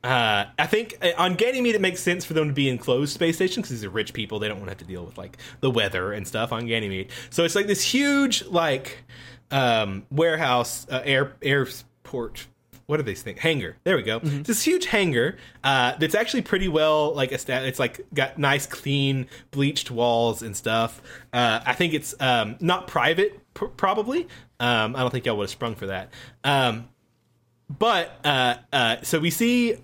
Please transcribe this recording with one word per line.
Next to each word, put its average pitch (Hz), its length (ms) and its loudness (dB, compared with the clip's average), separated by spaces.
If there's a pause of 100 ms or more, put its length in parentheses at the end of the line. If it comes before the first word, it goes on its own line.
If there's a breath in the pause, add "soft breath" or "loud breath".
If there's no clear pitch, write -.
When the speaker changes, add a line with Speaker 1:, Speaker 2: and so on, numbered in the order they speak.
Speaker 1:
Uh, 113 420 4 (120)
I 147 80 2
think, 220 360 0
uh, 175 160 2
on 180 180 2
Ganymede 240 400 2
it 196 60 2
makes 185 200 0
sense 175 240 -2
for 165 80 -8
them 156 140 2
to 143 60 -2
be 135 160 2
in 123 80 0
closed 143 360 0
space 165 220 0
station 190 260 0
'cause - 80 -8
these 113 140 -8
are 98 60 -8
rich 104 240 -4
people. 107 260 -6
They 104 80 -2
don't 104 120 -4
wanna 95 120 -10
have 95 80 -12
to 90 60 -18
deal 90 200 -10
with, - 120 -18
like, 95 200 -16 (220 loud breath)
the 135 100 2
weather 101 440 0
and 101 140 -8
stuff 117 240 -4
on 117 160 -4
Ganymede. 101 420 -4 (200 loud breath)
So 170 140 2
it's, 165 120 0
like, 202 120 2
this 202 160 0
huge, 277 640 2
like, 165 580 -2 (480 loud breath)
um, 113 580 2
warehouse, 151 800 0
uh, 131 140 -4
air-, 139 380 0
airport. - 1040 -4 (380)
What 151 140 0
are 139 40 -2
these 101 180 -6
things? - 180 -10
Hangar. 135 440 -2
There 180 140 2
we 107 60 -2
go. 110 180 -2
Speaker 2:
Mm-hmm. 143 180 -2
Speaker 1:
It's 151 80 -8
this 226 160 0
huge 359 220 2
hangar, 165 520 2 (280 loud breath)
uh, 131 340 4
that's 156 160 2
actually 240 280 0
pretty 190 260 0
well, 156 440 2
like, 135 200 0
esta-, 131 340 -4
it's, 127 120 -6
like, - 340 -2
got 135 240 0
nice, 143 280 2
clean, 139 600 0 (240 loud breath)
bleached 139 400 0
walls 117 500 2
and 107 140 -8
stuff. 113 460 0 (320 loud breath)
Uh, 117 320 4
I 127 80 2
think 170 200 0
it's, - 280 -6
um, 117 400 2
not 180 260 0
private, 165 500 2 (160)
pr-, - 120 -4
probably. 214 600 0 (340 loud breath)
Um, 120 340 2
I 135 60 -4
don't 123 100 2
think 123 140 -4
y'all 113 120 2
would 104 60 -2
have 95 80 -4
sprung 113 240 -6
for 101 120 -8
that. 95 240 -6 (340 loud breath)
Um, 127 420 2 (840)
but, 190 540 0
uh, 127 320 4 (160)
uh, 120 320 4
so 160 160 0
we 170 100 2
see 233 540 2